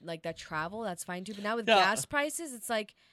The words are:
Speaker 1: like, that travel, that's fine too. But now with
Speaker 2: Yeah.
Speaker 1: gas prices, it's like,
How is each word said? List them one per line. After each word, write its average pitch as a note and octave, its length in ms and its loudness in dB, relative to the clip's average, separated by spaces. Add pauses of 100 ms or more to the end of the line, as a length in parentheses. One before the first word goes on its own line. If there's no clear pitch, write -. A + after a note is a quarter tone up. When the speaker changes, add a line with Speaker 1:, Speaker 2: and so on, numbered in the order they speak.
Speaker 1:
like, E3 200 -8
that E3 140 -6
travel, E3+ 460 -6
that's F#3 220 -6
fine F3+ 200 -8
too. G3+ 100 -10
But G3+ 100 -8
now G#3+ 120 0
with A3 120 -2
Speaker 2:
Yeah. A3 80 10
Speaker 1:
gas G3 300 6
prices, D4 480 -2
it's A3 160 -10
like, G#3+ 240 -2 (180)